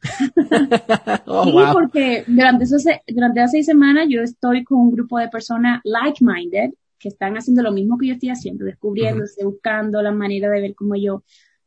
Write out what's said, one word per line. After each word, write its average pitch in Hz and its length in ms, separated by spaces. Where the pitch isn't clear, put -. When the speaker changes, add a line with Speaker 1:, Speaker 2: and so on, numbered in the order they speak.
Speaker 1:
<laughs> 392 340
Speaker 2:
<laughs> 226 920
Oh, - 200
Speaker 1:
Sí, 277 60
Speaker 2:
wow. 381 220
Speaker 1:
porque 269 540
durante 247 380
esos 277 180
se-, 302 240
durante 233 340
las 247 100
seis 302 140
semanas 294 440
yo 233 120
estoy 247 420
con 254 160
un 240 120
grupo 240 280
de 233 100
personas 233 540
like-minded 220 880
que 202 100
están 196 260
haciendo 247 280
lo 214 80
mismo 202 260
que 262 100
yo 254 60
estoy 247 160
haciendo, 202 360
descubriéndose, 208 800
Speaker 2:
Ujú. 196 100
Speaker 1:
buscando 214 480
la 208 100
manera 202 380
de 202 120
ver 196 140
cómo 202 200
yo 196 280